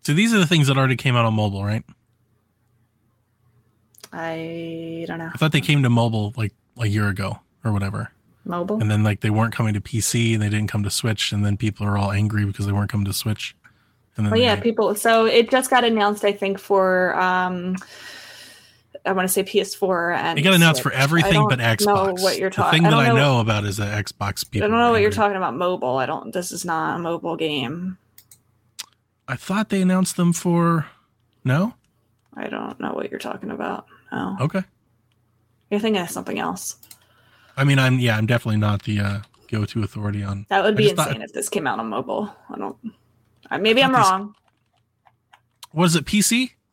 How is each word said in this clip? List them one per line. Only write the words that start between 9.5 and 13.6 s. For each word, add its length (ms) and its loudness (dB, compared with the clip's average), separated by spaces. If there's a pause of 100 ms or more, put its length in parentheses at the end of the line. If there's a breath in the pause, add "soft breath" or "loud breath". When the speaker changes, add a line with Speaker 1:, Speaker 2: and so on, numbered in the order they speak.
Speaker 1:
coming 180 0
to 80 -2
P 200 -4
C, 320 0
and 100 0
they 60 0
didn't 180 -2
come 160 -4
to 60 -4
Switch, 420 -2
and 140 0
then 120 0
people 300 -4
are 100 0
all 140 0
angry 340 0
because 200 -4
they 80 -2
weren't 180 -2
coming 140 -2
to 80 -4
Switch. 420 -6 (600 soft breath)